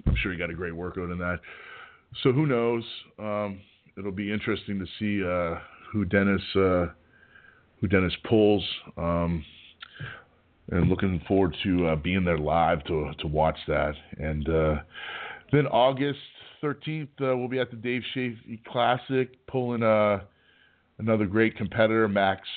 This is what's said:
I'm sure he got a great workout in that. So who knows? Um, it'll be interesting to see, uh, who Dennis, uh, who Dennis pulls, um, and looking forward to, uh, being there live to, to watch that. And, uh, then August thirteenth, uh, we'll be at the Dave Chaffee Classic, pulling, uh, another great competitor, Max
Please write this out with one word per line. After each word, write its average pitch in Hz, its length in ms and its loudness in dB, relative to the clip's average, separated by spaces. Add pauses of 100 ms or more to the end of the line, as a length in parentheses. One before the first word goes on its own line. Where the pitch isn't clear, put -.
I'm - 100 4
sure 101 140 0
he 85 80 -6
got 85 120 -4
a 85 40 -8
great 85 200 -6
workout 87 360 -6
in 87 80 -6
that. 90 220 -2 (840)
So 135 100 6
who 151 140 2
knows? 117 380 0 (340)
Um, 104 420 -4 (360)
it'll 98 160 -6
be 101 180 -4
interesting 104 480 -4
to 92 80 -6 (120)
see, 101 280 0
uh, 87 320 -2 (320)
who 104 140 0
Dennis, 98 380 4 (120)
uh, 92 340 4 (920)
who 104 80 0
Dennis 92 260 4 (140)
pulls, 104 340 6 (340)
um, 85 480 -2 (1300)
and 85 180 2
looking 92 380 0
forward 95 360 2
to, 90 260 2
uh, 80 80 2
being 90 280 0
there 85 140 0
live 80 460 2
to, 76 340 -4
to - 80 -8
watch 78 400 0
that. 73 280 0 (240)
And, 76 300 -4
uh, 78 280 2 (760)
then 143 180 4
August 135 520 2 (400)
thirteenth, 151 500 -6 (100)
uh, 131 160 2
we'll 123 120 -2
be 127 100 -2
at 120 120 -2
the 123 60 -14
Dave 120 260 -4 (100)
Chaffee 117 540 -6
Classic, 123 680 0 (120)
pulling, 120 360 -2
uh, 107 380 4 (800)
another 110 280 2
great 110 300 4
competitor, 110 520 2
Max 98 340 2 (140)